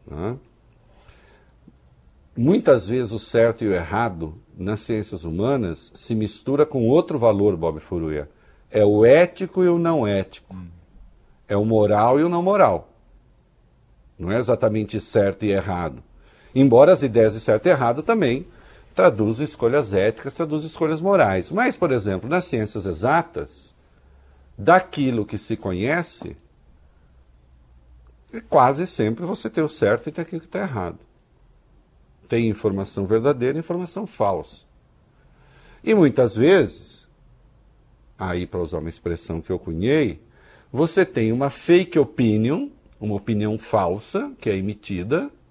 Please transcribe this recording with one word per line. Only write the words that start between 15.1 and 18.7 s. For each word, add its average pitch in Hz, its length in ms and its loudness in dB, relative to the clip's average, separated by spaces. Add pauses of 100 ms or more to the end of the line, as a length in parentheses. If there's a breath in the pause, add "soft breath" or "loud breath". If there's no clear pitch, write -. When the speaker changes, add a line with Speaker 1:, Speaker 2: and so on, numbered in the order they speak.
Speaker 1:
e 104 40 0
errado. 87 520 -4 (520 soft breath)
Embora 135 380 8
as 147 100 2
ideias 113 300 4
de 110 80 -10
certo 110 240 0
e 175 60 4
errado 127 320 0
também 165 440 0 (480 soft breath)